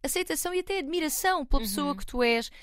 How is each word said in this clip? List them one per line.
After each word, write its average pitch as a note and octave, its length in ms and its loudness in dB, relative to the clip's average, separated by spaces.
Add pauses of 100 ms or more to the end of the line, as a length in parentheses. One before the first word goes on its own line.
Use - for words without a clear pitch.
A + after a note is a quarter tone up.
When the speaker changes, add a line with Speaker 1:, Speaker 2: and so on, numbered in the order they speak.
Speaker 1:
aceitação F4 520 -2
e F4+ 60 2
até G4 180 -2
admiração D#4+ 640 0
pela A#3+ 180 2
pessoa A3+ 300 -2
Speaker 2:
Uhum. - 40 -2
Speaker 1:
que - 100 -8
tu B3 160 0
és. A#3 280 2 (120)